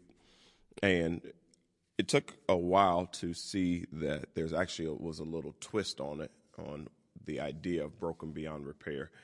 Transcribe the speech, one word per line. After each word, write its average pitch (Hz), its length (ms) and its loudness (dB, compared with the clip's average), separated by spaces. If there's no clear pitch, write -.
And 87 380 4
it 95 120 0
took - 240 2
a 92 80 6
while 90 480 6
to 85 280 -6
see 87 600 0
that 76 420 -2
there's 80 160 0
actually 82 380 -2
a, 78 40 -2
was 78 260 -6
a 78 40 -6
little 78 380 -6
twist - 400 -4
on 73 180 -6
it, 76 120 -8
on 73 320 -10
the 69 160 -4
idea 78 460 -2
of 73 140 -12
broken 80 320 -6
beyond 76 340 -6
repair. 71 460 -8